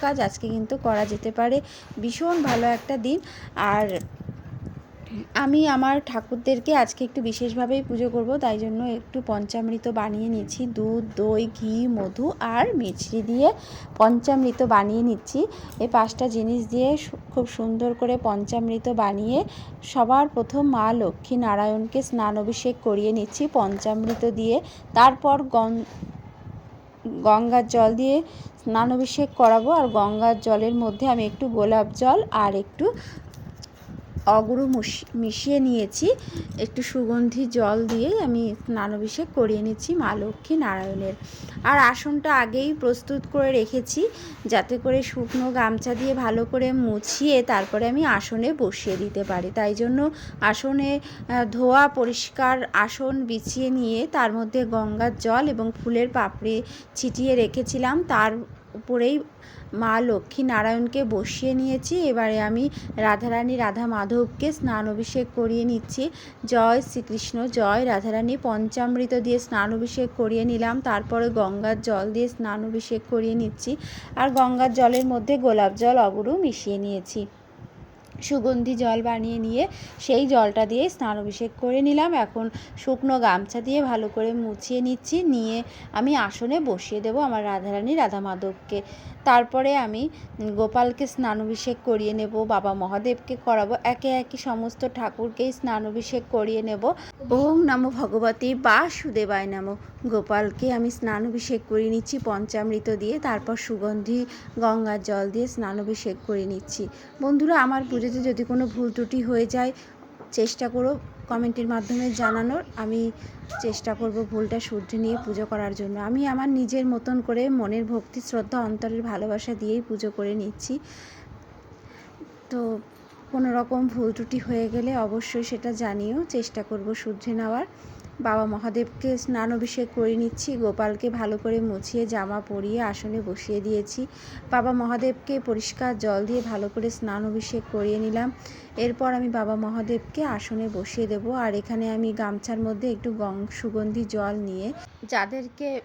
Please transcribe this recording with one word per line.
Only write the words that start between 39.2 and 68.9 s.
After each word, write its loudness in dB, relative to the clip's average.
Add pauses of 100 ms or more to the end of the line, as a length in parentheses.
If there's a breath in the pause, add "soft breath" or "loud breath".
করিয়ে 2
নিচ্ছি -2
মা 2
লক্ষ্মী -2
নারায়ণের। -2 (500 loud breath)
আর 6
আসনটা 4
আগেই 2
প্রস্তুত 0 (100)
করে 4
রেখেছি, 2 (380 loud breath)
যাতে 2
করে 2
শুকনো -2
গামছা 0
দিয়ে 0
ভালো 0
করে 0
মুছিয়ে 2
তারপরে 0
আমি 2
আসনে 0
বসিয়ে -2
দিতে -4
পারি। -4
তাই 2
জন্য 2 (300 loud breath)
আসনে, 2
আহ, -2
ধোয়া 8
পরিষ্কার 0
আসন 0
বিছিয়ে -2
নিয়ে 0
তার 2
মধ্যে 0
গঙ্গার 0
জল 4
এবং -2 (120)
ফুলের 2
পাপড়ি -2 (320 loud breath)
ছিটিয়ে 0
রেখেছিলাম, 2
তার 4 (420)
উপরেই 0 (540 loud breath)
মা 2
লক্ষ্মী 0
নারায়ণকে 2
বসিয়ে 0
নিয়েছি। 0
এবারে 2
আমি 0 (280 loud breath)
রাধারানী 2
রাধা 0
মাধবকে 0
স্নান -2
অভিষেক -2
করিয়ে 0
নিচ্ছি। -2 (360 loud breath)
জয় 6
শ্রীকৃষ্ণ, -6
জয় 2
রাধারানী। 0
পঞ্চামৃত 0